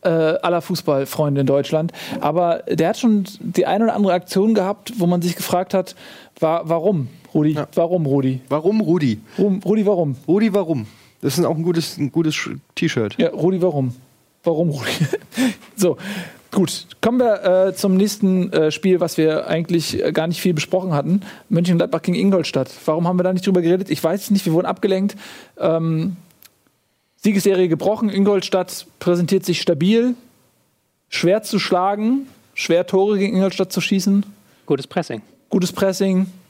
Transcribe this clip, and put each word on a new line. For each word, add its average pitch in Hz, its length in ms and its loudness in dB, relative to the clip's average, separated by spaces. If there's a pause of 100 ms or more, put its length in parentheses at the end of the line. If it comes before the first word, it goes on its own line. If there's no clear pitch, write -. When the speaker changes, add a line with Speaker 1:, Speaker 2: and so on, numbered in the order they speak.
Speaker 1:
äh, 185 40 4
aller 165 520 2
Fußballfreunde 143 760 -2
in 135 80 2
Deutschland. 147 460 0 (260)
Aber 170 480 0
der 160 220 0
hat 170 80 -2
schon 214 260 2 (160)
die - 260 -2
eine 208 200 2
oder - 100 0
andere 202 160 2
Aktion 190 420 0
gehabt, 202 440 -2
wo 180 80 0
man 175 160 2
sich 175 160 -2
gefragt 185 360 -2
hat, 185 220 -2 (460)
wa-, 165 240 0
warum, 160 420 0 (260)
Rudi? 151 180 2
Speaker 2:
Ja. 147 220 -4
Speaker 1:
Warum, 170 320 0
Rudi? 131 440 0
Speaker 2:
Warum, 170 320 0
Rudi? 151 400 0 (160)
Speaker 1:
Ru-, 190 260 0
Rudi, 208 220 0
warum? 170 320 0 (100)
Speaker 2:
Rudi, 208 260 2
warum? 160 340 -2 (340)
Das 139 160 -2
ist 170 80 2
auch 160 100 0
ein 160 80 -4
gutes, 165 340 -2
ein 143 140 -4
gutes 160 240 0
Sch-, - 220 -8 (180)
T-Shirt. 117 420 -2
Speaker 1:
Ja, 170 120 2
Rudi, 165 320 0
warum? 143 340 0 (480)
Warum, 165 280 0
Rudi? 135 200 -6
<laughs> - 880 -4
So, 185 180 2 (560)
gut. - 340 -2 (140)
Kommen 240 200 0
wir, 196 480 2
äh, 185 60 -2
zum 190 220 0
nächsten, 190 560 0
äh, 156 200 2
Spiel, 185 280 2
was 170 180 -2
wir 156 300 0
eigentlich, 160 560 -2
äh, - 80 0
gar 160 160 0
nicht 170 140 -6
viel 180 120 0
besprochen 180 400 -2
hatten. 160 280 0 (260)
Mönchengladbach 170 540 0
gegen 180 160 -2
Ingolstadt. 175 520 0 (140)
Warum 165 240 0
haben 180 100 0
wir 185 60 2
da 185 80 2
nicht 185 160 -2
drüber 180 140 4
geredet? 180 280 2
Ich 160 140 -4
weiß 175 200 0
es - 80 -4
nicht. 196 140 2
Wir 170 60 0
wurden 165 160 2
abgelenkt. 190 480 -2 (420)
Ähm, 165 600 -2 (1000)
Siegesserie 190 520 2
gebrochen. 208 400 0
Ingolstadt 190 760 0 (140)
präsentiert 175 460 0
sich 170 160 -2
stabil. 214 520 2 (920)
Schwer 190 340 2
zu 214 160 -4
schlagen. 208 680 0 (260)
Schwer 175 320 2
Tore 196 320 2
gegen 190 200 0
Ingolstadt 185 340 0
zu - 80 -2
schießen. 196 460 2 (400)
Speaker 3:
Gutes 139 220 -2
Pressing. 123 340 -6 (280)
Speaker 1:
Gutes 180 220 0
Pressing. 190 540 0 (240)